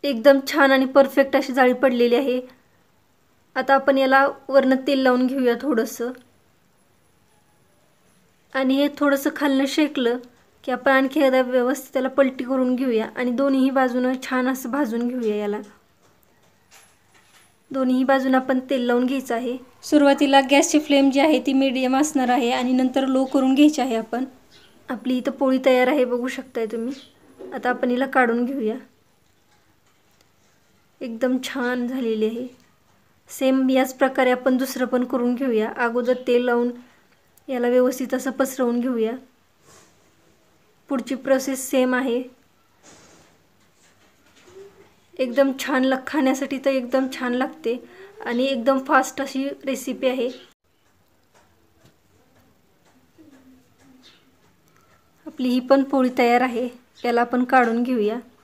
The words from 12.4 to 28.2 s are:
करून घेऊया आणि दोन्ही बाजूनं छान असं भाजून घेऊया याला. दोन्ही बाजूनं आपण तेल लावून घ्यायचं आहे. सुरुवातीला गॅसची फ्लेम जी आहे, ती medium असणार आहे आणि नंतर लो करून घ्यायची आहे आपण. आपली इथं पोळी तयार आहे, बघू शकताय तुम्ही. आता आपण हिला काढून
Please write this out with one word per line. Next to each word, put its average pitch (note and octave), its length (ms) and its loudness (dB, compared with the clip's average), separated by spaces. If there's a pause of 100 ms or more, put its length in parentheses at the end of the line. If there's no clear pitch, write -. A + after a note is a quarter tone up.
करून B3+ 320 0
घेऊया A#3+ 400 -2
आणि B3 160 -4
दोन्ही C4+ 380 2
बाजूनं B3+ 440 0 (100)
छान B3+ 240 -2
असं C4 240 -4
भाजून A#3+ 360 -2
घेऊया A#3 280 -4
याला. G#3 220 -4 (2250)
दोन्ही C4 320 0
बाजूनं C4 340 2
आपण C4 220 0 (100)
तेल C4 120 0
लावून A#3+ 240 0
घ्यायचं B3+ 300 -4
आहे. B3 220 -6 (260)
सुरुवातीला C#4 580 4
गॅसची C#4+ 380 4
फ्लेम C#4 300 4
जी C4+ 100 2
आहे, C4+ 200 4
ती C4+ 140 -2
medium C4 440 0
असणार C4+ 320 0
आहे A#3+ 220 0
आणि B3+ 200 -2
नंतर B3+ 360 0
लो C4 180 0
करून C4 280 2
घ्यायची D4 280 4
आहे B3 140 -2
आपण. A#3 300 -4 (640)
आपली B3+ 280 -4
इथं B3+ 140 -4
पोळी C4 340 0
तयार B3+ 220 4
आहे, B3+ 180 2
बघू A#3+ 220 -4
शकताय B3+ 380 -8
तुम्ही. A#3 280 -8 (600)
आता B3 160 -4
आपण B3 220 -2
हिला B3 140 0
काढून B3 400 0